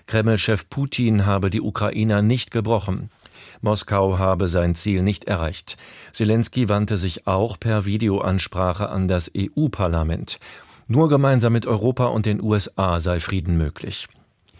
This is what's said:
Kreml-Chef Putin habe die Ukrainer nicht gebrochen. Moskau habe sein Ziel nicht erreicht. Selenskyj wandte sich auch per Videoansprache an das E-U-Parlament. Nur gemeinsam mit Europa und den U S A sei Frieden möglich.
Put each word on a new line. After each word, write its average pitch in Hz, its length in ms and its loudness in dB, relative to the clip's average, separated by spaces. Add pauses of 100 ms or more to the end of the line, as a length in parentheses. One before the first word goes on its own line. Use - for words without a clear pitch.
Kreml-Chef 110 640 0
Putin 117 560 0
habe 98 240 2
die - 140 -2
Ukrainer 104 580 0
nicht 117 300 0
gebrochen. 101 580 -2 (540)
Moskau 98 560 0
habe 95 300 2
sein 87 260 2
Ziel 92 280 0
nicht 101 220 -2
erreicht. 82 540 -6 (340)
Selenskyj 113 560 0
wandte 104 300 0
sich 90 280 -4
auch 101 320 0
per 107 280 0
Videoansprache 98 1040 -2
an 95 180 0
das 90 260 0
E-U-Parlament. 90 1040 -2 (480)
Nur 151 220 4
gemeinsam 135 460 4
mit 113 100 0
Europa 120 420 0
und 113 200 -2
den 107 160 0
U 107 120 2
S - 220 -2
A 90 240 2
sei 87 200 0
Frieden 85 360 -2
möglich. - 500 -4 (540)